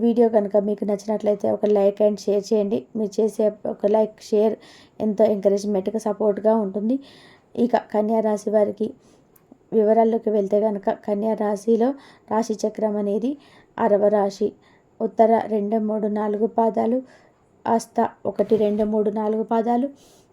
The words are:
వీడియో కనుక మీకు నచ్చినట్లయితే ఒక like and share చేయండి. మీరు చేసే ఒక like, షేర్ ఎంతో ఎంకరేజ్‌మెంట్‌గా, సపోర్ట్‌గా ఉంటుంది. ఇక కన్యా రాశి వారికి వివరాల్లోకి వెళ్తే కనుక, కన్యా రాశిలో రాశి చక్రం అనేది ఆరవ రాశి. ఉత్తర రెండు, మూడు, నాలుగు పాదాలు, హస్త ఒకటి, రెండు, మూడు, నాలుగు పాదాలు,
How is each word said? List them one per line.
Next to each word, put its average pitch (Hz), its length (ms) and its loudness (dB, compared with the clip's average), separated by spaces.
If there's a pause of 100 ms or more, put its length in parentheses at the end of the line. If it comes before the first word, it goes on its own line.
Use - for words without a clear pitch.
వీడియో 233 220 4 (100)
కనుక 202 200 0 (120)
మీకు 208 220 -4
నచ్చినట్లయితే 208 560 -2 (100)
ఒక 214 80 -4 (120)
like 202 300 2
and 208 180 0
share 202 260 0
చేయండి. 208 280 0 (180)
మీరు 208 220 -4
చేసే 214 280 0 (260)
ఒక 208 140 -4 (100)
like, 214 320 0
షేర్ 214 260 2 (460)
ఎంతో 214 240 2 (100)
ఎంకరేజ్‌మెంట్‌గా, 202 720 0
సపోర్ట్‌గా 208 480 0 (100)
ఉంటుంది. 208 340 -2 (640)
ఇక - 120 0 (180)
కన్యా 214 340 0
రాశి 208 280 -4
వారికి 214 320 0 (880)
వివరాల్లోకి 220 600 2
వెళ్తే 202 300 0
కనుక, 202 220 -4 (180)
కన్యా 214 360 -2
రాశిలో 214 460 0 (420)
రాశి 220 320 -2
చక్రం 214 400 -2
అనేది 208 280 -2 (540)
ఆరవ 208 320 4
రాశి. 202 320 0 (520)
ఉత్తర 226 300 2 (220)
రెండు, 208 240 -2 (120)
మూడు, 214 200 -2 (100)
నాలుగు 208 280 -2 (120)
పాదాలు, 226 400 0 (640)
హస్త - 340 -2 (320)
ఒకటి, 202 240 0 (100)
రెండు, 208 280 0
మూడు, 214 180 0 (100)
నాలుగు 220 320 -2
పాదాలు, 240 340 0 (460)